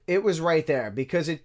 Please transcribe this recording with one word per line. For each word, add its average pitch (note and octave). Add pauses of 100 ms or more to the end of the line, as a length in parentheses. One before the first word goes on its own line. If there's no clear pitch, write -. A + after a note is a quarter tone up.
it F#3
was F3+
right D#3+
there B2
because C#3+
it, D#3